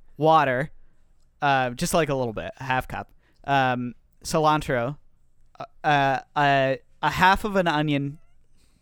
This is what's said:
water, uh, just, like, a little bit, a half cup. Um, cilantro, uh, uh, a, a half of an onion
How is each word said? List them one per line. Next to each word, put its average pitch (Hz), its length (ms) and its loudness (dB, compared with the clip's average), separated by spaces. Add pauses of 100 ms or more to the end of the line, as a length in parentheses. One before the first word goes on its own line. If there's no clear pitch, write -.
(180)
water, 147 540 2 (720)
uh, 131 280 2
just, 160 220 -6
like, 165 160 2
a 139 60 0
little 120 180 -4
bit, 87 260 -10
a 135 40 -14
half 131 240 -2
cup. 101 240 -10 (320)
Um, 127 500 0 (300)
cilantro, 151 720 0 (640)
uh, 139 60 -12 (220)
uh, 139 320 2 (160)
a, 139 440 2 (240)
a 151 80 0
half 185 340 4
of 202 120 -2
an 180 100 2
onion 147 500 -2 (640)